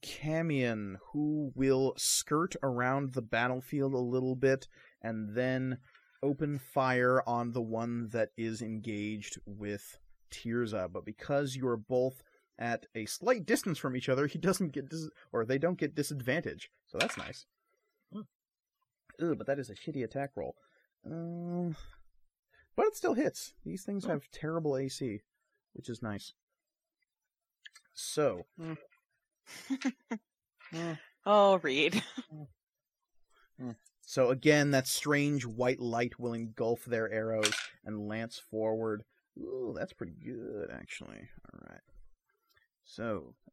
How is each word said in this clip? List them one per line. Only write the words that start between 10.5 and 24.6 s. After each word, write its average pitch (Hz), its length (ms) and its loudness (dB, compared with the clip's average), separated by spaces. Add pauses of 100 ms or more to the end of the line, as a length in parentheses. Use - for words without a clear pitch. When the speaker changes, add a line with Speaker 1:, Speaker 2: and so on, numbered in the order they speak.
Speaker 1:
But 95 140 -6
because 139 500 -2
you 131 120 0
are 120 100 2
both 127 460 0 (340)
at 117 380 -4
a 110 100 -4
slight 208 400 0
distance 202 320 2
from 127 180 -2
each 127 140 -2
other, 135 160 4
he 151 140 -4
doesn't 180 340 0
get 139 160 -6
dis-, 156 200 -8 (220)
or 113 140 0
they 135 140 2
don't 175 200 2
get 151 140 -2
disadvantage. 135 760 -2 (160)
So - 100 -8
that's - 200 0
nice. - 280 -12 (680)
Speaker 2:
Hmm. 214 100 -10 (1000)
Speaker 1:
Ugh, 160 160 0
but - 80 -10
that 139 140 0
is 127 100 -10
a 101 60 -14
shitty 139 280 -6
attack 139 320 -6
roll. 67 200 -6 (500)
Um, 170 680 -4 (1000)
but 392 120 4
it 415 80 2
still - 180 2
hits. - 400 0 (100)
These 170 200 -8
things 202 220 -4
Speaker 2:
Hmm. 214 60 0
Speaker 1:
have 147 200 -4
terrible 156 440 0